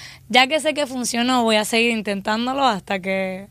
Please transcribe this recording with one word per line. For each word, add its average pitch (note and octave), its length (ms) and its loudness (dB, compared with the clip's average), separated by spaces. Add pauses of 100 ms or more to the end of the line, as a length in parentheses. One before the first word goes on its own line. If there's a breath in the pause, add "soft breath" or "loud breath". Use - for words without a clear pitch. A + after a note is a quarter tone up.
(280 loud breath)
ya B3 200 6
que D#4 120 0
sé D4+ 140 0
que D4 120 -2
funcionó, B3 580 0
voy A3 120 4
a G#3+ 100 2
seguir A#3 260 2
intentándolo A3 720 -2
hasta G3 360 0
que F#3+ 500 -4